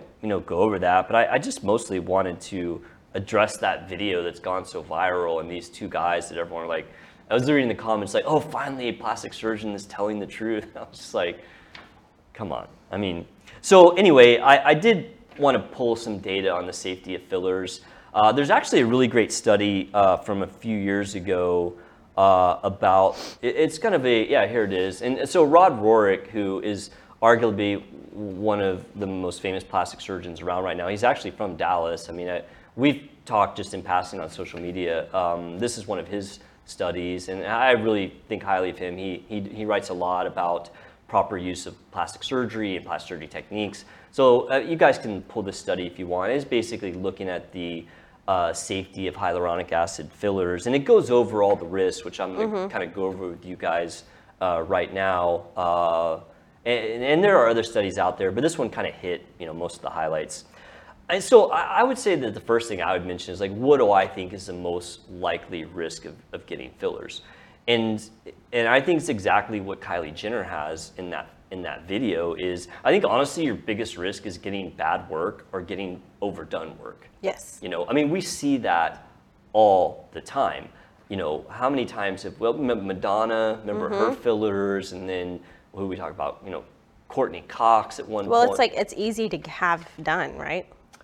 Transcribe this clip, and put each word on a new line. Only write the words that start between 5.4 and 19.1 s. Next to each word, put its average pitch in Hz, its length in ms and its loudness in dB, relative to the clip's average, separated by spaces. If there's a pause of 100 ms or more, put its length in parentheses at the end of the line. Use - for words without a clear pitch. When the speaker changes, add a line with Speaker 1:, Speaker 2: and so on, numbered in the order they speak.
Speaker 1:
and 82 100 -8
these 85 180 -12
two - 200 -12
guys 85 400 -2
that 82 100 -12
everyone 85 260 -8
are 82 40 -10
like, 82 180 -6 (440)
I - 40 0
was 127 160 2
reading 139 180 4
the 107 60 -2
comments 107 380 -4
like, 127 140 0
"Oh, 147 120 4
finally 135 500 -6
a 110 40 -2
plastic 113 400 -8
surgeon 110 420 -4
is 98 120 -10
telling 107 320 -4
the 98 80 -6
truth." 110 460 -6
<laughs> - 40 -16
I 104 40 -14
was - 180 -18
just - 160 -14
like, - 280 -2 (920)
"Come 98 180 -8
on." 53 160 -8 (240)
I 98 60 -4
mean, 90 280 -4 (360)
so 175 340 12
anyway, 131 420 10
I, 139 320 8
I 156 40 10
did 175 380 2 (260)
wanna 135 220 4
pull 117 360 -2
some 110 220 -6
data 95 340 0
on 90 140 -2
the 90 60 -8
safety 92 420 -8
of 87 80 -8
fillers. 92 580 -4 (320)
Uh, 107 180 6
there's 139 200 2
actually 170 320 4
a 120 40 4
really 123 220 4
great 113 240 4